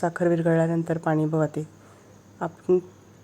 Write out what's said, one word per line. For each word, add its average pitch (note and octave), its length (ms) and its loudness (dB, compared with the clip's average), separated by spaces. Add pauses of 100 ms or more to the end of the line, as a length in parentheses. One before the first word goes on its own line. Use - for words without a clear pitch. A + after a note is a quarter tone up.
साखर E3+ 260 0
विरघळल्यानंतर E3 720 2
पाणी, D#3 280 0
बघा D#3 200 0
ते. D3+ 220 -6 (760)
आपण F3+ 380 0 (440)